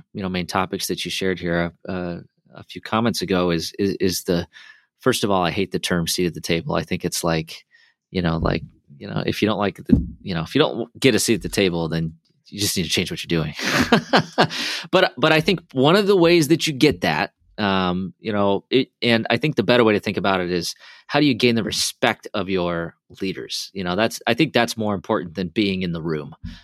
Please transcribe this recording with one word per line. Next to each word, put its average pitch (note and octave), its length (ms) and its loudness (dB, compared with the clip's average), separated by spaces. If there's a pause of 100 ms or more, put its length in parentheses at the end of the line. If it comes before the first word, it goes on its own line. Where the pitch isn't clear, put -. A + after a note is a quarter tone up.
(120)
you G2+ 120 -8
know, F#2+ 60 -4
main F2+ 180 -4
topics F#2 400 -4
that F2 180 -4
you F2 60 -8
shared F#2 280 -2
here, E2+ 320 -2 (160)
uh, F2+ 300 -6 (380)
a F2+ 80 -18
few - 180 -16
comments A2 400 0
ago F2+ 300 2
is, E2 260 -2
is, G2 220 0
is F#2 240 -2
the, F2 240 0 (500)
first - 260 0
of G#2+ 60 -2
all, F#2+ 140 2
I E2 80 0
hate F#2 200 -4
the F#2 60 -4
term F2 300 0
seat - 180 -2
at E2 80 -2
the D#2+ 80 -12
table. E2 320 -4
I E2 100 -2
think F2 220 -6
it's - 180 -4
like, F2 400 -2 (460)
you F#2 140 -4
know, E2 140 0
like, - 260 0 (340)
you G2+ 100 -14
know, G#2 160 -4
if - 200 -2
you G#2 40 0
don't G#2 120 -2
like G2+ 180 -2
the, - 260 2 (180)
you G2 120 -8
know, E2 80 -4
if - 140 -8
you C3+ 40 2
don't A2+ 400 -2
get C3 140 4
a G#2+ 60 4
seat A#2 160 2
at F2 80 -4
the F2+ 60 -6
table, E2+ 380 0
then E2 280 -4 (320)
you G2+ 120 -14
just G2+ 160 -2
need F#2 80 -2
to E2+ 60 -6
change F2 220 -2
what E2 120 -10
you're E2 200 0
doing. D2+ 160 -6
<laughs> - 920 0 (420)
But, F#3 260 4
but D#3 140 4
I D#3 100 6
think F#3 200 0 (120)
one C#3 220 6
of G3+ 120 2
the G3+ 80 6
ways E3+ 320 6
that D#3+ 180 2
you D#3+ 80 -2
get C3 280 2
that, D#2 320 0 (260)
um, F#2 600 0
you G#2+ 120 -6
know, G2+ 380 0
it, C3 200 2 (120)
and A2+ 280 2
I A#2 80 2
think D#3 180 -2
the A#2 80 0
better A#2+ 200 6
way A2 100 6
to G2+ 60 2
think G2+ 180 -4
about F#2+ 220 0
it F2+ 100 -2
is F2 240 -2 (340)
how D3 120 0
do D3+ 60 4
you C#3 80 4
gain A#2 220 2
the A2+ 80 0
respect - 680 -2
of F#2+ 160 -4
your F2 460 -2 (260)
leaders? - 520 -8
You F#2+ 100 -8
know, F2+ 120 -2
that's, A2 300 0
I A#2 80 2
think B2+ 200 0
that's A#2 240 2
more G#2+ 180 0
important E2+ 400 -4
than F2+ 140 -4
being G2 340 0
in F2 80 -2
the E2 100 -6
room, D#2 340 -6 (280)